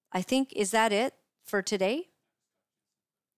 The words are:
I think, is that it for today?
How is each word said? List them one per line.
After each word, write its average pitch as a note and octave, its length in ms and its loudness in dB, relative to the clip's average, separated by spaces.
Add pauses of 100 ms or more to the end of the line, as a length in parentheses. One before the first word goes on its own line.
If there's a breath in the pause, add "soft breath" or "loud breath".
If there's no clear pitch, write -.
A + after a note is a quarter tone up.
(120)
I F#3 100 -2
think, C4 320 0
is G3+ 180 -2
that A3 200 4
it A3+ 220 0 (320)
for G3+ 160 -2
today? G#3 480 -2 (1300)